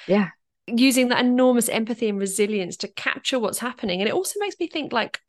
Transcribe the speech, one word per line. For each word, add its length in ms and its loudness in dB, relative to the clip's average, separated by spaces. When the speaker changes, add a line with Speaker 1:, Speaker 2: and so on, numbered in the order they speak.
Speaker 1:
Yeah. 220 2
Speaker 2:
using 400 4
that 160 2
enormous 440 4
empathy 400 -2
and 100 -2
resilience 600 -2
to 100 -8
capture 520 -4
what's 180 -2
happening. 420 -4
And 80 0
it 60 -2
also 260 -4
makes 200 -6
me 80 -2
think, 240 -8
like, 360 -4